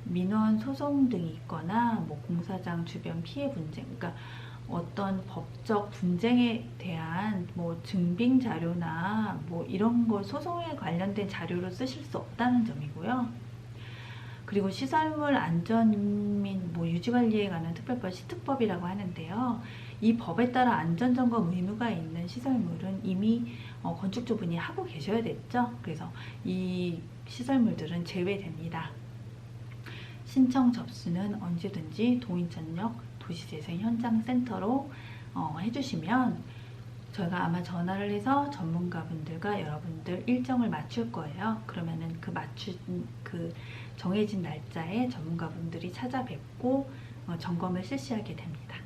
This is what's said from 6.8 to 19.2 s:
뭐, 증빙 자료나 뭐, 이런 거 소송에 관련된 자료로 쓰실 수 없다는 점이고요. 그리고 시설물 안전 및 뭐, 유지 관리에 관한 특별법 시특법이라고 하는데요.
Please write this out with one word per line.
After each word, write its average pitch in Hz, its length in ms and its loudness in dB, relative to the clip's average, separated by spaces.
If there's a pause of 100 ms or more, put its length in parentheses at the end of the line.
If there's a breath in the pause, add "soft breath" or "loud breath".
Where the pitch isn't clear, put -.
뭐, 170 280 -2
증빙 202 560 6
자료나 175 1080 0
뭐, 170 160 -2
이런 226 440 6
거 202 140 4
소송에 339 540 -2
관련된 190 540 0
자료로 175 420 -2
쓰실 262 320 -4
수 - 140 -6
없다는 247 480 4
점이고요. 226 840 -4 (960 loud breath)
그리고 196 240 2
시설물 302 680 2
안전 208 1040 4
및 196 160 0 (160)
뭐, 170 140 0
유지 175 220 0
관리에 220 400 4
관한 170 240 -2
특별법 202 400 -4
시특법이라고 220 720 0
하는데요. 190 760 -2 (400 loud breath)